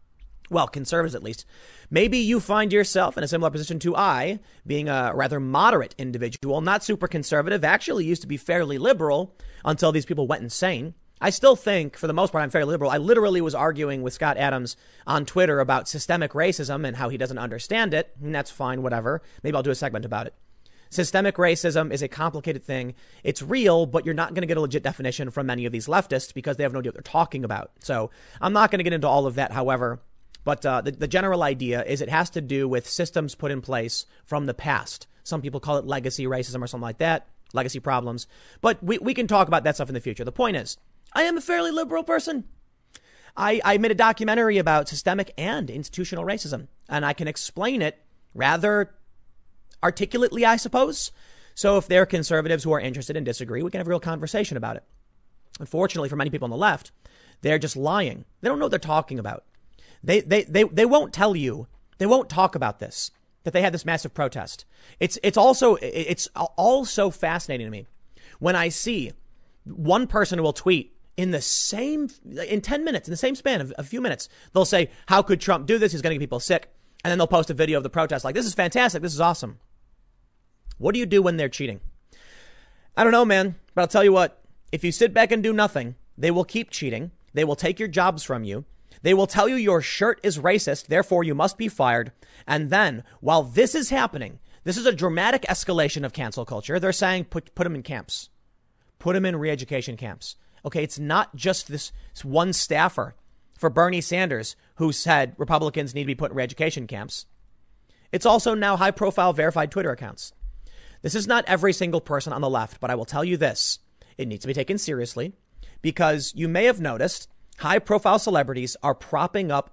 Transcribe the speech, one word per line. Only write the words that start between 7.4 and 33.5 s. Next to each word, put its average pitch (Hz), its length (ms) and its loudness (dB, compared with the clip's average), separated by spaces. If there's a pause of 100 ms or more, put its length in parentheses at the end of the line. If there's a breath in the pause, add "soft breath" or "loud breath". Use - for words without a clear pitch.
actually 190 420 0
used 165 180 -2
to - 60 -14
be 143 80 -4
fairly 151 420 -2
liberal 165 580 2 (280 soft breath)
until 156 280 2
these 156 140 0
people 147 200 -2
went 120 160 -2
insane. 151 520 -4 (260)
I 190 100 2
still 269 240 8
think, 180 420 -2
for 160 120 -4
the 156 40 0
most 175 200 0
part, 156 100 0
I'm 139 80 -4
fairly 151 220 0
liberal. 143 180 0
I 139 60 0
literally 196 440 4
was 160 140 -2
arguing 143 480 -2
with 127 120 -6
Scott 147 220 0
Adams 135 400 -2 (300 soft breath)
on 147 180 0
Twitter 156 360 2
about 131 260 0
systemic 156 460 -4
racism 147 520 -2
and 123 120 -6
how 123 140 -4
he 135 60 -8
doesn't 127 220 -4
understand 147 560 -2
it, 160 160 -2 (100)
and 147 140 -6
that's 143 160 -4
fine, 127 320 -6
whatever. 120 400 -2 (220 soft breath)
Maybe 151 100 -2
I'll 135 80 0
do 139 80 0
a 131 60 0
segment 127 280 -6
about 110 220 -6
it. - 80 -16 (540 soft breath)
Systemic 190 480 0
racism 165 560 2
is 139 100 -4
a 139 60 -4
complicated 151 560 -6
thing. 127 300 -6 (280 soft breath)
It's - 200 -4
real, 170 440 4
but 151 180 0
you're 160 100 -2
not 165 200 -2
gonna 175 120 -4
get 160 100 0
a 156 40 0
legit 143 220 -2
definition 135 480 -4
from 135 160 -4
many 123 180 -2
of 120 60 -2
these 113 160 -6
leftists 147 480 0
because 139 220 -6
they 147 80 -2
have 127 80 0
no 131 80 -6
idea 123 80 -4
what - 80 -8
they're - 60 -16
talking 156 420 -2
about. 104 340 -6
So 113 320 -4 (300 loud breath)
I'm 196 120 0
not 208 200 4
gonna 190 100 0
get 170 100 -2
into 151 140 -2
all 139 200 4
of 123 100 -4
that, 135 160 -2
however. 123 480 -2 (420)
But, 143 220 -4
uh, 127 160 0
the, 143 100 -6
the 147 160 -6
general 185 360 0
idea 127 420 -2
is 135 160 -4
it 147 80 -6
has 160 220 0
to 165 100 -6
do 139 260 -2
with 127 220 -2
systems 160 460 -4
put 143 180 -4